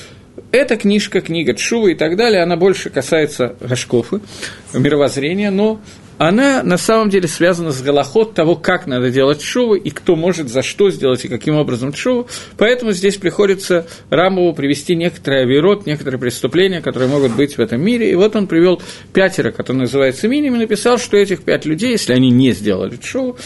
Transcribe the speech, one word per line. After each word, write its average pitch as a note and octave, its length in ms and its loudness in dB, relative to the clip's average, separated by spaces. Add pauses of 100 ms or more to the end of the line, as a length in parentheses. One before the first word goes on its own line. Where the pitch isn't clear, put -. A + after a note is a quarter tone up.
(520)
Эта B3 260 2
книжка, G3+ 440 0
книга D#3+ 340 -2
Тшува A#3 320 0
и E3 80 2
так D#3+ 200 -2
далее, G#3+ 280 2
она E3+ 140 0
больше F#3 320 0
касается - 680 -2
гашкофы, B2 640 -2 (520)
мировоззрения, C#3+ 760 0
но G#3+ 320 0 (380)
она B3 440 2
на F3 160 2
самом A3 320 2
деле F#3 160 2
связана E3+ 440 0
с B2+ 80 -4
галахот C#3+ 540 0
того, E3 220 2
как F3+ 320 -2
надо B2+ 240 -2
делать C3+ 280 2
тшуву, A#3+ 360 0
и D3+ 160 -4
кто - 240 0
может E3 340 -2
за B2+ 140 -2
что G3 260 0
сделать, C3+ 360 0
и - 20 -8
каким B2+ 260 -4
образом C#3 400 -2
тшуву. B3 340 -2 (300)
Поэтому A#3 340 0
здесь F#3+ 260 0
приходится F#3 680 0 (240)
Рамбову F3 440 2
привести C#3 420 -2
некоторые D#3+ 480 0
авирот, D#3 420 2
некоторые C#3+ 340 -4
преступления, D3+ 640 0
которые B2+ 260 -2
могут C3+ 280 0
быть C#3 240 -2
в - 20 2
этом A#2 240 -2
мире. A3+ 240 0
И - 60 2
вот G#3 200 2
он G3+ 120 -2
привел F3 340 2 (320)
пятеро, F3+ 380 2
которые C3 300 -4
называются C3+ 460 0
миним, C#4 280 0
и - 20 -2
написал, A#3 400 0
что - 200 0
этих F#3+ 260 0
пять D3+ 240 0
людей, D#3+ 240 -2
если G3+ 220 0
они B2+ 180 4
не B2+ 200 4
сделали G2 460 -2
тшуву, B3+ 480 -6